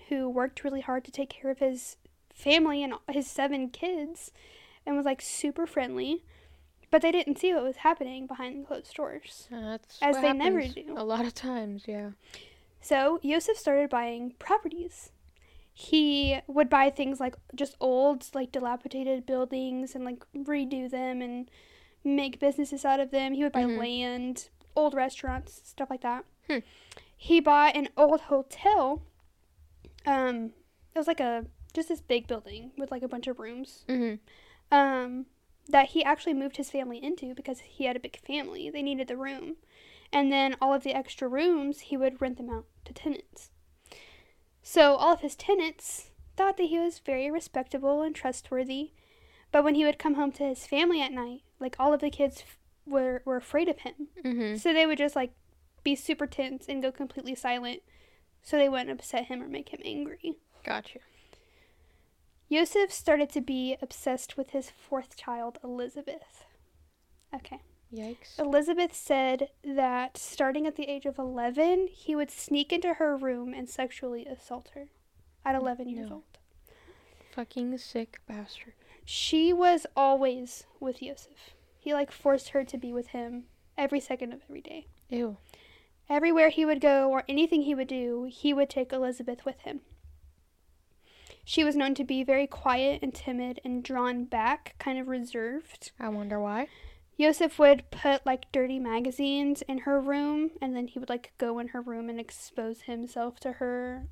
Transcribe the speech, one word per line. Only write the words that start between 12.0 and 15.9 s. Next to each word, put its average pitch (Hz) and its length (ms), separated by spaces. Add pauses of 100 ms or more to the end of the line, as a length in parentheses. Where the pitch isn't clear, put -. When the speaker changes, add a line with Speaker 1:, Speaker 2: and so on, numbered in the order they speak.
Speaker 1:
So, 285 420
Yosef 320 340
started 285 320
buying 240 500
properties. 349 760 (600)
He 285 760